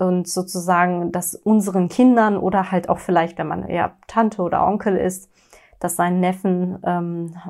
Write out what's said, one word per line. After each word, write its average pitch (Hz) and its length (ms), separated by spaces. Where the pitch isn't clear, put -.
und 180 280
sozusagen 180 840
das 175 220
unseren 190 540
Kindern 233 480
oder 190 340
halt 180 180
auch 170 100
vielleicht, 170 400
wenn 160 100
man 160 180
eher - 260
Tante 220 360
oder - 240
Onkel 202 300
ist, - 340
das 175 160
seinen 180 240
Neffen, 180 640
ähm, 170 520